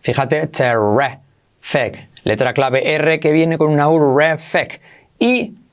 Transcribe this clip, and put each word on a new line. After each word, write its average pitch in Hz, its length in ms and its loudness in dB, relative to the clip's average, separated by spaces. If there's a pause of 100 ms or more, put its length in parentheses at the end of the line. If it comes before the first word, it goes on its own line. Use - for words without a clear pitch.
Fíjate, 143 460 -2
terrific. 123 1600 -2 (140)
Letra 123 300 0
clave 135 420 0
R 156 240 0
que 160 120 0
viene 160 260 2
con 156 140 0
una 147 180 2
U, 151 280 2
terrific. 156 640 -2 (380)
Y 233 360 0 (180)